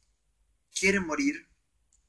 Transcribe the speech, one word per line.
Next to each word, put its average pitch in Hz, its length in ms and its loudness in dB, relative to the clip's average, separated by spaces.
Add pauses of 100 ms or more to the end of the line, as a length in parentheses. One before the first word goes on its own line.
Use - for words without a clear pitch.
(760)
quieren 196 280 2
morir 156 440 -2 (600)